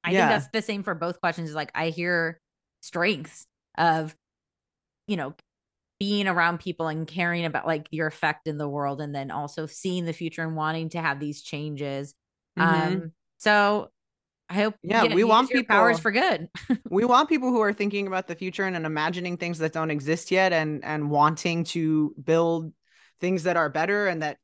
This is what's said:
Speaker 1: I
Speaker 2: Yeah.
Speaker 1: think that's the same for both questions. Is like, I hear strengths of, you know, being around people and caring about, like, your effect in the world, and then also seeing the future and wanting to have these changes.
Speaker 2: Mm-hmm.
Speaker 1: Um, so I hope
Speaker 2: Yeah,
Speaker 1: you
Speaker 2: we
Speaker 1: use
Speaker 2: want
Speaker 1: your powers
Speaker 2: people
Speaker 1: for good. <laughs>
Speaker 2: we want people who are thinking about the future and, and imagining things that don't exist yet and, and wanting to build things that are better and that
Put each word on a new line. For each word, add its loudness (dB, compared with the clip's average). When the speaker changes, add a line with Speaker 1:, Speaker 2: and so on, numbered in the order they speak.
Speaker 1:
I -4
Speaker 2:
Yeah. 6
Speaker 1:
think 4
that's 2
the 0
same -6
for -4
both -4
questions. -2
Is -10
like, -6
I 0
hear -2
strengths -4
of, 2
you -2
know, -6
being 0
around 2
people -6
and -4
caring -2
about, -4
like, -2
your -2
effect -2
in -4
the -4
world, -4
and -8
then -6
also -6
seeing -4
the -2
future -8
and -4
wanting -2
to -6
have 0
these -6
changes. -8
Speaker 2:
Mm-hmm. 4
Speaker 1:
Um, -6
so 4
I -10
hope 2
Speaker 2:
Yeah, 2
Speaker 1:
you 4
Speaker 2:
we 4
Speaker 1:
use 4
Speaker 2:
want 6
Speaker 1:
your 2
powers 6
Speaker 2:
people -6
Speaker 1:
for 2
good. 0
<laughs> -2
Speaker 2:
we 4
want 6
people 2
who 2
are 4
thinking -2
about -4
the -6
future -4
and, -2
and -4
imagining -2
things -6
that -2
don't -4
exist -2
yet 4
and, -2
and -4
wanting 2
to 0
build 2
things 0
that 0
are 2
better 0
and -2
that -6